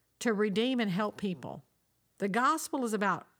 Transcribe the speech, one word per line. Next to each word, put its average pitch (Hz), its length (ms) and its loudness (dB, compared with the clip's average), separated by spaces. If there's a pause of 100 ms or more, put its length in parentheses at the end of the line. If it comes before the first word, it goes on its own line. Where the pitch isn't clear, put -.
(200)
to 233 120 2
redeem 214 480 2
and 208 100 0
help 208 280 -2
people. 170 460 -6 (540)
The 202 100 -2
gospel 269 560 0
is 220 100 0
about 196 320 0 (140)